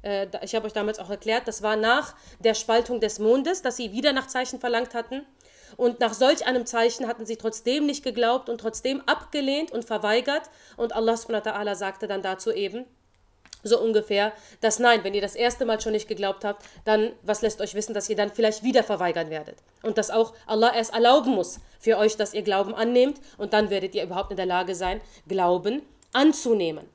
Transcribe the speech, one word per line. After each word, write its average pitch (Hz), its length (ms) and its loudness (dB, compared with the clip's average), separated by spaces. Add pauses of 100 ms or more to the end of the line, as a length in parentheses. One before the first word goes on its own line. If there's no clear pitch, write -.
Äh, 196 240 -4
da, - 140 -10
ich 208 140 -6
habe 214 100 -2
euch 208 60 -6
damals 214 260 -2
auch 175 120 -14
erklärt, 220 400 -2
das - 120 -8
war 214 140 0
nach 233 400 2 (240)
der 220 140 4
Spaltung 233 480 0
des 208 180 -2
Mondes, 269 420 2
dass 247 140 -2
sie 226 160 -8
wieder 262 220 0
nach 262 140 -2
Zeichen 254 340 -6
verlangt 240 320 -2
hatten. 262 320 -8 (500)
Und 240 240 0
nach 226 140 2
solch 262 340 4
einem 247 180 0
Zeichen 233 420 0
hatten 226 180 -8
sie 220 100 -6
trotzdem 240 500 -2
nicht 285 200 -2
geglaubt 240 420 0
und 233 140 -6
trotzdem 254 440 -4
abgelehnt 285 680 -2
und 226 100 -6
verweigert. 233 600 -2 (340)
Und 233 180 -4
Allah 226 220 2
subhanahu 220 280 -6
wa 214 60 -4
ta'ala 208 240 -4
sagte 190 320 -8
dann 196 140 -6
dazu 190 320 -4
eben, 202 320 -6 (760)
so 220 200 2
ungefähr, 214 500 0 (300)
dass 214 180 0
nein, 233 240 6
wenn 196 100 -6
ihr 202 80 -2
das 196 140 -6
erste 240 300 0
Mal 220 160 -2
schon 220 100 -4
nicht 214 160 -4
geglaubt 196 380 -4
habt, 202 200 -6 (200)
dann, 214 260 4 (120)
was 202 180 -2
lässt 214 180 -2
euch 196 160 -6
wissen, 214 180 -6
dass 208 160 -6
ihr 214 60 0
dann 202 160 0
vielleicht 214 320 0
wieder 240 200 4
verweigern 170 460 -2
werdet? 156 280 -10 (260)
Und 214 140 -2
dass 208 140 -2
auch 226 220 2 (140)
Allah 220 300 4
es 226 140 -2
erlauben 240 400 6
muss - 280 -2 (180)
für 220 200 2
euch, 214 180 2
dass 208 180 -4
ihr 208 80 -4
Glauben 196 320 0
annehmt 247 460 2 (180)
und 208 140 -4
dann 214 180 4
werdet 190 260 -4
ihr 202 80 -2
überhaupt 185 280 -6
in 185 60 -6
der 185 80 -2
Lage 180 300 -2
sein, 180 260 -4 (260)
Glauben 185 540 0 (320)
anzunehmen. 220 800 2